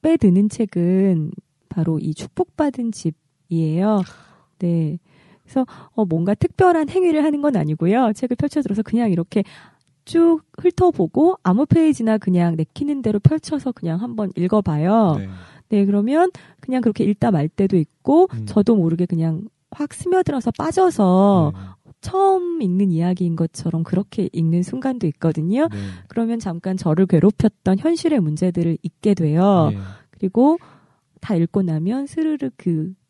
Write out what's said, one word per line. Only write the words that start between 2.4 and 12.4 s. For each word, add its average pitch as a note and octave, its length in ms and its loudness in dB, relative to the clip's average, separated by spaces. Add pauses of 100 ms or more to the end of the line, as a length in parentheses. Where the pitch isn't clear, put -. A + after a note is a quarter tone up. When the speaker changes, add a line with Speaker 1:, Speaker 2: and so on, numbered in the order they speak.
Speaker 1:
집이에요. E3+ 1080 -4 (580)
네. E3+ 400 -2 (440)
그래서, C4 220 -4 (280)
어, A3 120 0
뭔가 E3+ 300 0
특별한 E4+ 540 2
행위를 E4+ 340 2
하는 D4 180 0
건 C#4+ 140 0
아니고요. F3+ 580 0
책을 A#3+ 220 -4
펼쳐들어서 B3+ 480 -2
그냥 A3+ 260 0
이렇게 F3 320 0 (640)
쭉 E4 380 2 (200)
훑어보고 F4 840 2
아무 G#3 220 2
페이지나 C#4 520 2
그냥 F3 400 0